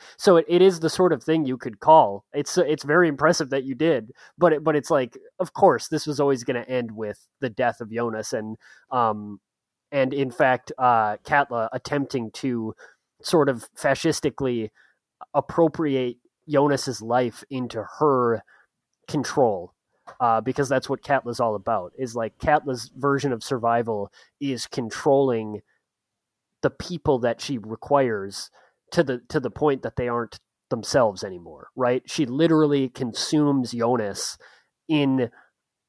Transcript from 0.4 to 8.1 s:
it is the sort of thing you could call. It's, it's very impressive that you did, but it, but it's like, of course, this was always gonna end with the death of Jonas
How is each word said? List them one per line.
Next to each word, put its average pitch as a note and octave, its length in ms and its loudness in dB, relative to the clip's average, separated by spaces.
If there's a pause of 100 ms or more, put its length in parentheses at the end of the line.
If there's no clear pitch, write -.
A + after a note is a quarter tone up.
it F3 120 6
is F#3 200 6
the F3+ 80 0
sort F3+ 240 2
of C3+ 100 -4
thing D#3+ 220 0
you B2+ 120 -4
could A2+ 220 -10
call. A#2+ 540 6
It's, C#3+ 240 -4
it's D3+ 260 2
very E3 240 4
impressive D3 440 2
that C3+ 120 -2
you C3 120 -8
did, C3 360 0 (260)
but E3+ 140 4
it, D3+ 120 0
but D3+ 120 2
it's D3 160 -2
like, C3 260 0 (220)
of F#3 140 -6
course, C#3 340 4
this D#3 180 -4
was D3 140 -4
always C#3 240 2
gonna A#2+ 240 -4
end B2 240 -2
with G#2+ 360 -10 (120)
the C3 100 -4
death A#2+ 300 -2
of A2 120 -12
Jonas A2+ 420 -4